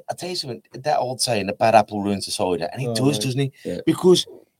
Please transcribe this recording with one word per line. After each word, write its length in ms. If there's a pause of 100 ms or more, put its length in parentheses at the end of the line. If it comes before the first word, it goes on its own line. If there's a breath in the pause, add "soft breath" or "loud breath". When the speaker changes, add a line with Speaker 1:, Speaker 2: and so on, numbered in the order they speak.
Speaker 1:
I 40
tell 160
you 80
something, 260 (100)
that 240
old 240
saying, 280
"A 40
bad 220
apple 260
ruins 240
the 60
cider," 400
and 100
it 60
Speaker 2:
Oh, 80
Speaker 1:
does, 240
Speaker 2:
mate. 60
Speaker 1:
doesn't 160
it? 100 (140 loud breath)
Speaker 3:
Yeah. 200
Speaker 1:
Because 400 (340)